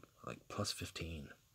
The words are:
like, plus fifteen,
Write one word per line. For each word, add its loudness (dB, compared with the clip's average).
like, -2
plus 4
fifteen, -2